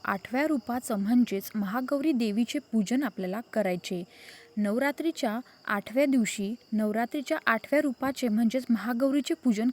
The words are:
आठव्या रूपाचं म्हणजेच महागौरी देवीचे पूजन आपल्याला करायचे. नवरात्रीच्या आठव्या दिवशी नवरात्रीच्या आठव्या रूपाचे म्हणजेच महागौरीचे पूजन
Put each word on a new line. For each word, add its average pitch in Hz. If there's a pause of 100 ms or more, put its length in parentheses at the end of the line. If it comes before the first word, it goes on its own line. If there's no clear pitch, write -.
आठव्या 240
रूपाचं 247
म्हणजेच 226
महागौरी 254
देवीचे 233 (120)
पूजन 226
आपल्याला 190 (140)
करायचे. 180 (540)
नवरात्रीच्या 247 (280)
आठव्या 214
दिवशी 220 (200)
नवरात्रीच्या 226 (100)
आठव्या 233
रूपाचे 262
म्हणजेच 233
महागौरीचे 247
पूजन 233